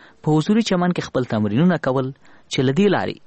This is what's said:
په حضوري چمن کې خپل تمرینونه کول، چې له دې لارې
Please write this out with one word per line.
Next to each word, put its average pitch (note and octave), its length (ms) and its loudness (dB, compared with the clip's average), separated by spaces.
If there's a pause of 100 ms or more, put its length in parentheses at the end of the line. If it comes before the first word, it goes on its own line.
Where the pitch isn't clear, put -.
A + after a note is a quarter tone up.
(240)
په D#3 140 2
حضوري G#3 240 2
چمن F3+ 300 0
کې E3+ 100 -4
خپل - 220 -4
تمرینونه A#2+ 540 0
کول، C3 360 -2 (360)
چې - 100 -2
له C3 120 2
دې F#3+ 240 2
لارې G2+ 200 -4 (120)